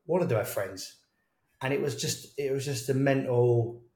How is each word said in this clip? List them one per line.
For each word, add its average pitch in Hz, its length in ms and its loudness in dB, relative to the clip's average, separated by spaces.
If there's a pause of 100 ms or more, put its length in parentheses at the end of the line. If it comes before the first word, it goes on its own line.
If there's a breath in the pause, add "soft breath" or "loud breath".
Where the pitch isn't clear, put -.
wanted 175 220 0
to 113 80 2
have 107 120 0
friends. 95 460 -6 (680)
And 135 140 0
it - 80 0
was 139 180 -2
just, - 380 -6
it 139 140 -2
was 135 120 -2
just 131 240 -4
a 139 60 0
mental, 123 880 2 (140)